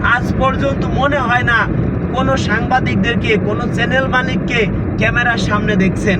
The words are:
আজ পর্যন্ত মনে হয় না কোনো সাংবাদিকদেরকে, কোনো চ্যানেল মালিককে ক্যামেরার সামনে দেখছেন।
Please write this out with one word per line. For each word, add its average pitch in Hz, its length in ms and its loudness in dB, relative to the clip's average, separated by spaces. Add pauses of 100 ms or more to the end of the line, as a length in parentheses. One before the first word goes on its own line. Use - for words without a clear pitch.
আজ - 360 0
পর্যন্ত 269 460 0 (100)
মনে 285 220 2
হয় 247 260 0
না 220 440 0 (280)
কোনো 262 220 0
সাংবাদিকদেরকে, 233 1080 0
কোনো 202 180 -2 (100)
চ্যানেল 247 340 0
মালিককে 254 600 0 (300)
ক্যামেরার 240 400 0
সামনে 202 380 0
দেখছেন। 185 440 2